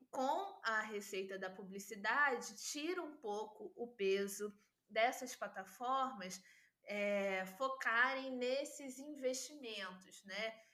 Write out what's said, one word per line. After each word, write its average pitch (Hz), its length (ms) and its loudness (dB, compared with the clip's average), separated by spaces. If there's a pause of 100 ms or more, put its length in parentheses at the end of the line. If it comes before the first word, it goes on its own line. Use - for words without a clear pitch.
(100)
com 302 540 0
a 220 180 4
receita 202 560 -2
da 190 120 -2
publicidade, 214 1040 0
tira 339 460 -2
um 302 160 -8
pouco 214 580 -6
o 233 120 -6
peso 202 680 2 (320)
dessas 247 480 4
plataformas, 202 1040 -2 (440)
é, 202 600 2 (140)
focarem 262 800 4
nesses 262 600 -2
investimentos, 254 1300 -4
né? 214 360 -4 (140)